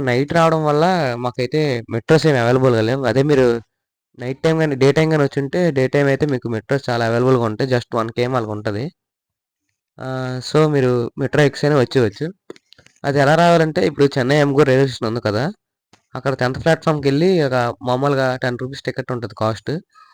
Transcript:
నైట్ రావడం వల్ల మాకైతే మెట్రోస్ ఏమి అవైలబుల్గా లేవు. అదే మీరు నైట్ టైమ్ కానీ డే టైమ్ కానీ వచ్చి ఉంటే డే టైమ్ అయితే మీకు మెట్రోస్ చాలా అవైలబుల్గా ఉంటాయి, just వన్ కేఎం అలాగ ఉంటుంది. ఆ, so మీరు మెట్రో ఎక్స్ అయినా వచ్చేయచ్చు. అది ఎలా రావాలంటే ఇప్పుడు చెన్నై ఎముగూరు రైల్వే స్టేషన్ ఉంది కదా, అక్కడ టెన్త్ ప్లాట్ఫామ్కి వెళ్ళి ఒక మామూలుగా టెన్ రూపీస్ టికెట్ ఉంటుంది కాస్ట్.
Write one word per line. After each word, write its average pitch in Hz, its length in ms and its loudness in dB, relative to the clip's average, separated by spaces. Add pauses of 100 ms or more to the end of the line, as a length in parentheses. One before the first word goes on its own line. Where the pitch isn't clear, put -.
నైట్ 135 320 0
రావడం 160 320 2
వల్ల 151 200 2 (340)
మాకైతే 123 420 -4 (300)
మెట్రోస్ 151 360 2
ఏమి 143 120 4
అవైలబుల్గా 123 420 2
లేవు. 127 240 -2
అదే 120 180 2
మీరు 139 240 4 (720)
నైట్ 127 240 -10
టైమ్ 160 160 0
కానీ 156 180 0
డే 127 160 2
టైమ్ 156 180 2
కానీ 156 120 2
వచ్చి 139 180 0
ఉంటే 170 300 0
డే 131 180 0
టైమ్ 143 200 2
అయితే 135 180 0
మీకు 131 220 -4
మెట్రోస్ 117 360 -4
చాలా 117 220 -2
అవైలబుల్గా 120 380 2
ఉంటాయి, 113 260 -2
just 120 240 -2
వన్ 113 160 -2
కేఎం 123 240 -4
అలాగ 113 160 -4
ఉంటుంది. 107 340 -6 (1120)
ఆ, 127 80 -12 (380)
so - 140 0 (100)
మీరు 135 220 2 (280)
మెట్రో 139 240 0
ఎక్స్ 139 220 0
అయినా 147 140 2
వచ్చేయచ్చు. 123 480 0 (800)
అది 143 140 -2
ఎలా 143 160 4
రావాలంటే 170 520 2
ఇప్పుడు 143 200 2 (120)
చెన్నై 131 180 0
ఎముగూరు 143 320 2
రైల్వే 135 180 4
స్టేషన్ 123 220 -6
ఉంది 113 120 -6
కదా, 107 240 -2 (720)
అక్కడ 131 200 -4
టెన్త్ 127 280 -4
ప్లాట్ఫామ్కి 156 460 0
వెళ్ళి 151 220 2 (120)
ఒక 131 140 0 (260)
మామూలుగా 131 540 0
టెన్ 123 240 -4
రూపీస్ 135 220 -12
టికెట్ - 300 -8
ఉంటుంది 113 220 -8
కాస్ట్. 110 360 -4 (440)